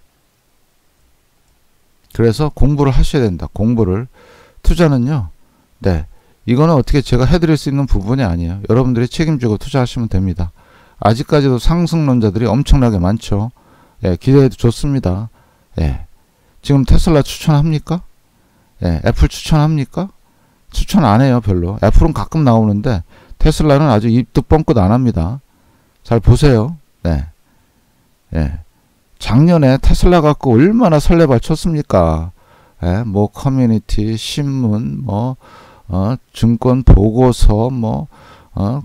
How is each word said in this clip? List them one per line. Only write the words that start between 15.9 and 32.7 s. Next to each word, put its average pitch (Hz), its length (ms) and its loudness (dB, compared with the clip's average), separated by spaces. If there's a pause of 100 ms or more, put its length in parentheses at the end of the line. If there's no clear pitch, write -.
지금 139 240 0
테슬라 156 360 4
추천합니까? 156 800 -2 (840)
예, 85 220 -2
애플 - 220 2
추천합니까? 156 840 -2 (640)
추천 - 320 0
안 110 160 4
해요, 127 180 2
별로. 95 440 -2
애플은 139 300 4
가끔 151 300 -4
나오는데 110 600 0 (340)
테슬라는 156 500 2
아주 113 220 2
입도 120 320 0
뻥끗 156 360 0
안 95 140 2
합니다. 117 480 -2 (640)
잘 117 160 0
보세요. 123 560 2 (280)
네. 76 240 -4 (1080)
예. 78 240 -4 (600)
작년에 139 580 2
테슬라 - 420 4
갖고 147 340 0
얼마나 175 460 4
설레발 151 400 2
쳤습니까? 92 920 -2 (520)